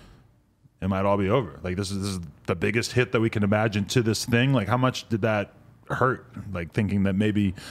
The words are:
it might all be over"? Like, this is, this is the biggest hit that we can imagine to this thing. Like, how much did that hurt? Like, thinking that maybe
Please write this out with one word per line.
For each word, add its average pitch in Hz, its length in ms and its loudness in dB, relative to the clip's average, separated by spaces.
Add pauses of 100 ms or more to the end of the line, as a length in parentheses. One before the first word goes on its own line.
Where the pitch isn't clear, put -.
(840)
it 92 60 -2
might 95 180 0
all 101 100 2
be 98 140 0
over"? 113 320 0
Like, 90 140 -4
this 98 140 -4
is, 98 120 -6
this 101 100 -4
is 92 80 -6 (260)
the 101 80 0
biggest 104 380 -2
hit 123 200 0
that 120 80 2
we 113 100 2
can 104 120 -2
imagine 104 440 2
to 127 160 2
this 107 240 0
thing. 123 260 2
Like, 107 160 0
how 113 80 2
much 127 320 -2
did 107 140 -2
that 107 320 -2 (340)
hurt? - 380 0 (260)
Like, 85 200 -6
thinking 98 320 2
that 95 100 2
maybe 101 400 2 (160)